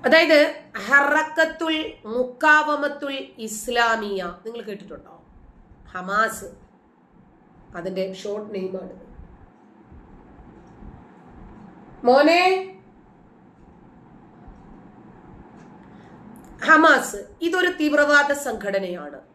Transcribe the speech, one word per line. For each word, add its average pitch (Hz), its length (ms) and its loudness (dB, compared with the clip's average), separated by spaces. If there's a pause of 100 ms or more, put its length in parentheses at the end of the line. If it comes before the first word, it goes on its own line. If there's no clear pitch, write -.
അതായത് 311 340 6 (460)
ഹറക്കത്തുൽ 311 880 0 (360)
മുക്കാവമത്തുൽ 285 1000 0 (320)
ഇസ്ലാമിയ 214 800 -4 (200)
നിങ്ങൾ 233 240 -14
കേട്ടിട്ടുണ്ടോ? - 480 -16 (800)
ഹമാസ്, 196 560 -4 (1300)
അതിന്റെ 180 260 -6 (160)
ഷോർട്ട് 214 360 -10
നെയിമാണ്. 185 380 -10 (3250)
മോനെ, 302 360 6 (4000)
ഹമാസ് 302 540 4 (260)
ഇതൊരു 359 340 0
തീവ്രവാദ 294 500 2 (140)
സംഘടനയാണ്. 190 720 -8 (160)